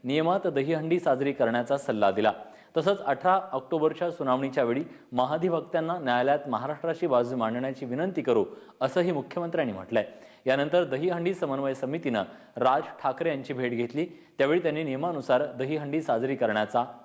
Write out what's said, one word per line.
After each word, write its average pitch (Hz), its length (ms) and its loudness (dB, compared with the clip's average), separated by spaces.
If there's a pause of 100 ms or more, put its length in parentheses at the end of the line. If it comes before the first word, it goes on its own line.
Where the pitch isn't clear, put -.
नियमात 160 420 2
दहीहंडी 160 540 0
साजरी 139 320 2
करण्याचा 120 440 2
सल्ला 107 340 2
दिला. 104 220 2 (440)
तसंच 196 260 2
अठरा 180 380 2 (120)
ऑक्टोबरच्या 156 580 0
सुनावणीच्या 135 540 0
वेळी 127 200 0 (280)
महाधिवक्त्यांना 165 880 0
न्यायालयात 131 400 2 (100)
महाराष्ट्राची 151 580 -4
बाजू 123 300 2
मांडण्याची 127 500 -4
विनंती 151 360 -2
करू, 113 220 4 (360)
असंही 175 320 0
मुख्यमंत्र्यांनी 160 600 -2
म्हटलंय. 98 320 0 (420)
यानंतर 147 380 2
दहीहंडी 170 500 0
समन्वय 139 400 -2
समितीनं 135 480 -2 (340)
राज 127 260 4
ठाकरे 143 460 -4
यांची 139 240 -4
भेट 127 180 -2
घेतली, 120 360 -2 (320)
त्यावेळी 151 240 4
त्यांनी 156 220 0
नियमानुसार 139 580 0 (160)
दहीहंडी 147 440 -2
साजरी 131 340 0
करण्याचा 110 480 0 (200)